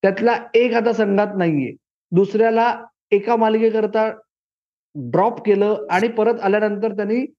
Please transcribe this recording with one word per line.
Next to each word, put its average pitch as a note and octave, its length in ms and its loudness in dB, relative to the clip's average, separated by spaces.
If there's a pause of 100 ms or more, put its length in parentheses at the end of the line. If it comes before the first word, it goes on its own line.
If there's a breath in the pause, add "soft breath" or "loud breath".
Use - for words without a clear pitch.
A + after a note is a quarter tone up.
त्यातला G#3+ 360 2 (160)
एक A#3 200 4
आता A#3 200 0
संघात G3+ 340 2 (100)
नाहीये, D#3 380 -2 (360)
दुसऱ्याला A3+ 720 2 (280)
एका G#3 240 2
मालिकेकरता A3 760 0 (840)
ड्रॉप E3+ 500 -2
केलं G3+ 440 0
आणि F#3+ 180 0
परत A3+ 360 0
आल्यानंतर G#3 480 0
त्यांनी G#3+ 480 -4